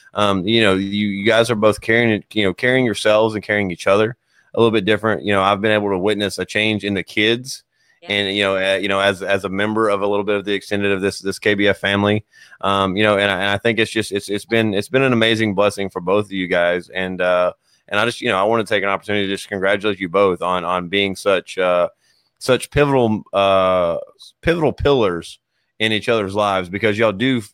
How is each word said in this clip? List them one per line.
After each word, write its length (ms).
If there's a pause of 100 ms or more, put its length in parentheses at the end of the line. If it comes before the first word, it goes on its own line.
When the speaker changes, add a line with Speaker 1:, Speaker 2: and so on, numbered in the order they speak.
(140)
Speaker 1:
um, 340
you 140
know, 140
you, 320
you 180
guys 240
are 60
both 260
carrying 300
it, 220
you 100
know, 100
carrying 320
yourselves 480
and 100
carrying 280
each 160
other 280 (380)
a 60
little 100
bit 160
different. 380
You 100
know, 80
I've 180
been 120
able 180
to 80
witness 400
a 80
change 380
in 100
the 80
kids 640 (400)
Speaker 2:
Yeah. 80
Speaker 1:
and, 240
you 80
know, 140
uh, 180
you 120
know, 120
as, 240
as 200
a 60
member 400
of 120
a 60
little 180
bit 100
of 100
the 80
extended 380
of 100
this, 180
this 200
K 160
B 120
F 120
family, 440 (380)
um, 340
you 60
know, 160
and 140
I, 40
and 140
I 80
think 220
it's 120
just, 200
it's, 180
it's 160
been, 300
it's 140
been 140
an 100
amazing 420
blessing 340
for 120
both 240
of 60
you 160
guys. 420
And, 320
uh, 320 (340)
and 120
I 60
just, 160
you 80
know, 80
I 60
wanna 220
take 180
an 60
opportunity 360
to 80
just 140
congratulate 520
you 100
both 340
on, 200
on 260
being 260
such, 420
uh, 320 (500)
such 300
pivotal, 640
uh, 640 (440)
pivotal 320
pillars 640 (400)
in 120
each 180
other's 260
lives, 320
because 300
y'all 140
do, 300 (120)